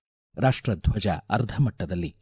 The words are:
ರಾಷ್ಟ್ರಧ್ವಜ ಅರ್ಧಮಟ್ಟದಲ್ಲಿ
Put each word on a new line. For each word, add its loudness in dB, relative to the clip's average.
ರಾಷ್ಟ್ರಧ್ವಜ 0
ಅರ್ಧಮಟ್ಟದಲ್ಲಿ -2